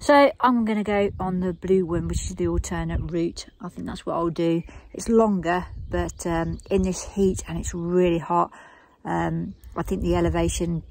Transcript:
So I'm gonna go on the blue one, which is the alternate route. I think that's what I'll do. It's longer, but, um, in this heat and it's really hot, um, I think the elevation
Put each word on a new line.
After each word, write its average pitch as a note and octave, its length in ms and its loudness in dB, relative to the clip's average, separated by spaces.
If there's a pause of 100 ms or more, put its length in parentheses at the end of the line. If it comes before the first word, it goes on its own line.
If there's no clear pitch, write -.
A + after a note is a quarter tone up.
So C#4+ 300 8 (100)
I'm A#3+ 240 4
gonna G#3+ 200 0
go G3+ 340 2
on F#3 220 -2
the F#3 120 -2
blue F#3 340 2
one, E3 200 -2
which E3 240 -4
is F#3 60 -10
the F3 120 -2
alternate E3 520 -2
route. E3 460 -4 (140)
I - 80 -12
think - 180 -12
that's - 180 -10
what D3+ 100 -6
I'll E3+ 140 -2
do. E3 340 0 (300)
It's - 160 -8
longer, F#3+ 580 2 (240)
but, F3 360 -4
um, E3 320 -2 (120)
in F#3+ 120 2
this F#3 200 -2 (120)
heat G3 340 2
and E3 100 -6
it's - 160 -6
really F3 440 2
hot, E3+ 320 0 (540)
um, E3+ 500 -2 (200)
I E3+ 80 -4
think F#3+ 200 -2
the F3 120 2
elevation E3+ 760 0